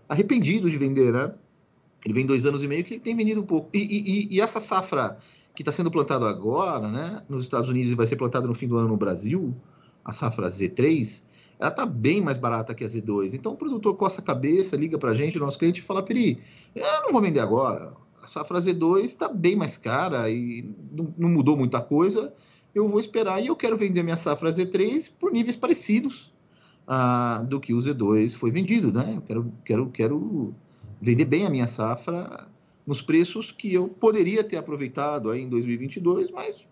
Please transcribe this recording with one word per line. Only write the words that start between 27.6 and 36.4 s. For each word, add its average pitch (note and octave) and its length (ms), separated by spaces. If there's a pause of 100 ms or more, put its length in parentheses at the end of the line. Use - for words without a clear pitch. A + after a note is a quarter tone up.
que B2+ 120
o A#2 80
Z C#3 140
dois A2 400
foi A#2 160
vendido, F#3 420
né? B2+ 240
Eu - 60
quero, A#2 300 (120)
quero, A#2+ 260
quero D3 640 (460)
vender A#2+ 240
bem D3+ 220
a F#3 40
minha B2 180
safra B2 800 (360)
nos C#3+ 160
preços E3+ 520
que G3 200
eu F3+ 160
poderia G#3+ 540
ter G#3+ 140
aproveitado C#3+ 760
aí A#2+ 100
em B2+ 80
dois A#2+ 160
mil A#2+ 100
e A#2 40
vinte C3+ 180
e G3+ 40
dois, F3 300
mas - 420